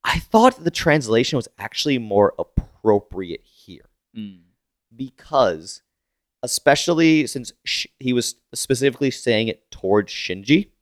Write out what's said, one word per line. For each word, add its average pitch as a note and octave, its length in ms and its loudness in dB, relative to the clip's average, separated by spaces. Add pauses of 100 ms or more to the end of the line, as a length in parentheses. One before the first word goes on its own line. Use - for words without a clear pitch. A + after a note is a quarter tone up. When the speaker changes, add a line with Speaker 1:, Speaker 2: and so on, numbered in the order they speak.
Speaker 1:
I - 160 -2
thought A#3 440 2
the E3 60 -2
translation B2+ 680 0
was A#2 100 -4 (100)
actually A#2 400 -4
more G#2 400 2
appropriate - 1040 -4
here. - 460 -20 (260)
Speaker 2:
Mm. G2+ 260 -16 (540)
Speaker 1:
Because, A#2 840 -2 (640)
especially D#3 840 2
since A#2+ 260 -12 (120)
sh-, - 240 -6 (120)
he B2+ 140 -2
was A#2+ 220 -2 (180)
specifically C3+ 560 0
saying A2+ 380 0
it - 240 -10
towards G#2 420 0
Shinji A#2 560 -2 (120)